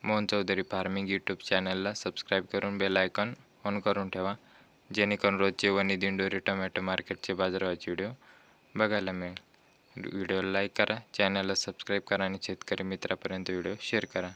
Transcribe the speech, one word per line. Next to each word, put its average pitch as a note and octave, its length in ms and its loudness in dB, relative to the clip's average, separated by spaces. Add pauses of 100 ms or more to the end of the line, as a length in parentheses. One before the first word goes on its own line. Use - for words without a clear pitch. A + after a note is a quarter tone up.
मोहन G#2+ 220 0
चौधरी G2 360 0
फार्मिंग F#2+ 460 -2
YouTube F#2+ 420 -4
चॅनलला F#2+ 440 0
सबस्क्राईब F#2+ 520 -2
करून G2+ 320 -2
बेल F#2+ 200 2
आयकॉन G2+ 360 2 (320)
on G2+ 140 -2
करून G2 300 0
ठेवा, F#2+ 260 -2 (580)
जेणेकरून G2+ 440 4
रोजचे G2 320 4
वणी G2 260 4
दिंडोरी F#2+ 440 0
टोमॅटो F#2+ 420 -2
मार्केटचे F#2 520 -2
बाजारभावाचे F#2 580 0
व्हिडिओ F#2+ 220 -4 (640)
बघायला G#2 360 2
मिळेल. F#2 420 -8 (440)
व्हिडिओला F#2+ 540 -2
लाईक G2 260 0
करा, G#2+ 180 4 (180)
चॅनलला G2 420 2
सबस्क्राईब G2+ 460 -2
करा G2 220 0
आणि F#2+ 200 -2
शेतकरी F#2+ 400 -4
मित्रापर्यंत F#2+ 680 -4
व्हिडिओ F2+ 320 -2
शेअर G#2+ 240 0
करा. F#2 300 -4